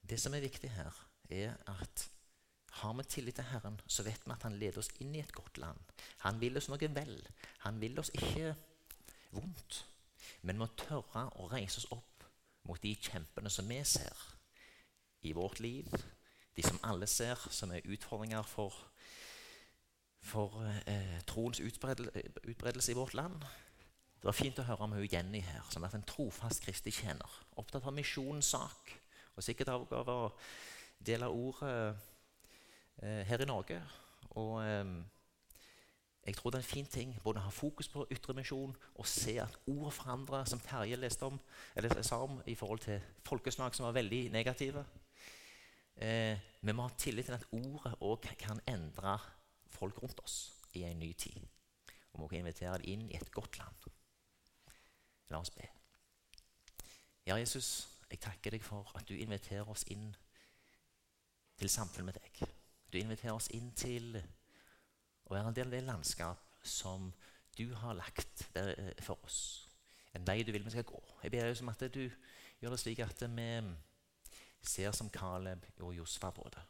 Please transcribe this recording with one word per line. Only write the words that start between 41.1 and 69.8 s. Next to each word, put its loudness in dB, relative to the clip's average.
om, 0
eller 6
sa 4
om, 0
i 0
forhold 0
til 2
folkeslag 2
som 2
var 4
veldig 4
negative. 2
Eh, 4
vi 6
må 4
ha -2
tillit 2
til 0
at -6
ordet 0
også 2
kan 0
endre 0
folk -4
rundt -6
oss -2
i -4
en -2
ny -2
tid. -6
Og -4
vi -4
kan 0
invitere 0
dem -2
inn -4
i -4
et -8
godt -4
land. -12
La -2
oss -4
be. -12
Ja, 6
Jesus, 2
jeg -8
takker -2
deg -4
for -4
at -6
du -4
inviterer -2
oss -2
inn -4
til 4
samfunn 2
med -4
deg. -10
Du 2
inviterer 0
oss 0
inn -2
til 0
å -10
være 4
en 2
del 0
av 0
det 0
landskap -2
som -2
du -2
har -2
lagt -4
der, 4
eh, -4
for -2
oss. -4